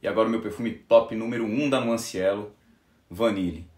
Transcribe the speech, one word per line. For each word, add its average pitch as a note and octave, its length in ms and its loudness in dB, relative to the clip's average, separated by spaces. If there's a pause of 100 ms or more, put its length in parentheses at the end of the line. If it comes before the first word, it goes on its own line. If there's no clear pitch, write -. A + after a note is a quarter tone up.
E - 60 -4
agora A2 220 2
o - 20 0
meu A2+ 100 -2
perfume G#2+ 300 -6
top - 420 4
número A#2 300 -4
um B2+ 260 0
da C3 120 2
Nuancielo, G#2 720 -2 (560)
Vanille. F2+ 680 -2